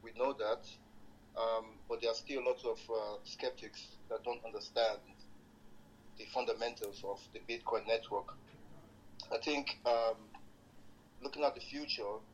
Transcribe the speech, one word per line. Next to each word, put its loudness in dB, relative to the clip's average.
We -12
know 4
that. 2
Um, 2
but 0
there 4
are 4
still -2
lots 4
of, 2
uh, 0
skeptics -6
that -2
don't -4
understand 2
the -10
fundamentals 0
of -2
the -10
Bitcoin -2
network. 2
I 2
think, 0
um, 8
looking 0
at 6
the -10
future -2